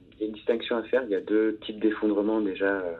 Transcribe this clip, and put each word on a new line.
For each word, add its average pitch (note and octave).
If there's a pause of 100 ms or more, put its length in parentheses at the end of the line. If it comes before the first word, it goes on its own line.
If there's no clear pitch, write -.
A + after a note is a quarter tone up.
(140)
il -
y -
a G#2+
une G#2+
distinction A#2
à A2
faire. B2+
Il A2
y G2
a F#2
deux G#2+
types G#2+
d'effondrement G#2+
déjà, G2
euh, F2